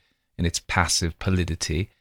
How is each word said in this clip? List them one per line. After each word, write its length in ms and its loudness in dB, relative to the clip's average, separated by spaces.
In 80 0
its 140 -2
passive 580 0
pallidity, 720 0